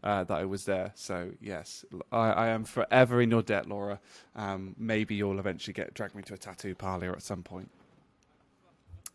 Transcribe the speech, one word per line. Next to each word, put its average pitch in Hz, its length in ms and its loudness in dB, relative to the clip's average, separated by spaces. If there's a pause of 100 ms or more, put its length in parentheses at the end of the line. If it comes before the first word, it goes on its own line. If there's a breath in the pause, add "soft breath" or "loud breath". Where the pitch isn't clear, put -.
uh, 101 220 2
that 92 100 -2
I 87 120 0
was 95 200 -4
there. 95 300 0
So 90 360 -6 (100)
yes, 98 520 -10
l-, 90 80 -10 (100)
I, 113 200 4
I 113 160 4
am 113 160 2
forever 123 580 6
in 117 80 6
your 113 140 6
debt, 104 240 0
Laura. 101 320 -4 (360 soft breath)
Um, 98 440 -6
maybe 110 360 2
you'll 98 240 2
eventually 95 340 -4
get, - 200 -6
drag 101 220 -8
me 98 80 -12
to 104 100 -12
a 95 40 -12
tattoo 92 360 -8
parlour 90 380 -4
at - 100 -6
some 90 220 -8
point. 92 260 -12 (1500)